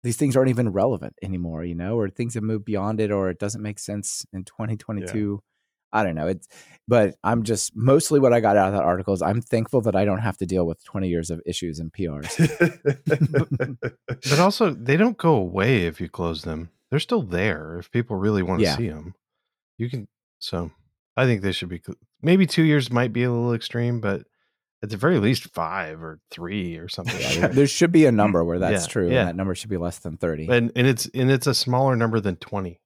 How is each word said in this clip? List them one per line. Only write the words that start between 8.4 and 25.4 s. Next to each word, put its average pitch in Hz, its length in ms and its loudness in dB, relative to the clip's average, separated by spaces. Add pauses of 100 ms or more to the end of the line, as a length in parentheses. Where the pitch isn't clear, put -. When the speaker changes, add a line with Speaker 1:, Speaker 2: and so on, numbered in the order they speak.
Speaker 1:
got 104 180 4
out 95 100 6
of 101 60 0
that 92 80 2
article 92 320 0
is 87 80 -2
I'm 101 180 0
thankful 117 420 0
that 107 140 0
I 98 80 4
don't 101 140 2
have 110 200 -2
to 98 80 -2
deal 90 200 0
with 82 180 -6
twenty 95 240 -4
years 85 220 -2
of 82 160 -6
issues 85 320 -6
and 80 140 -10
P 90 160 -4
Rs. 73 280 -8
Speaker 2:
<laughs> - 680 0 (1040)
Speaker 3:
But 131 300 -2
also, 196 320 4
they 123 260 0
don't 214 200 4
go 165 180 4
away 95 520 2
if 80 140 -4
you 85 80 -6
close 85 340 -4
them. 82 280 -8 (200)
They're 143 100 0
still 214 220 -2
there 87 560 -2
if - 120 -14
people 117 260 -2
really 101 260 0
wanna 90 200 0
Speaker 1:
Yeah. 76 140 2
Speaker 3:
see 117 120 -4
'em. 80 260 -12 (640)
You 120 120 -4
can, 117 180 -10 (300)
so 85 320 -6 (460)
I 127 100 2
think 107 160 2
they 95 100 0
should 90 160 -6
be 87 160 -10
cl-, - 120 -14 (260)
maybe 180 240 6
two - 180 2
years 147 260 4
might 131 220 2
be 120 120 0
a 123 60 0
little 120 240 0
extreme, 120 460 -2
but 98 260 -2 (560)
at 104 80 -10
the 110 60 -8
very 143 220 2
least 117 260 2 (100)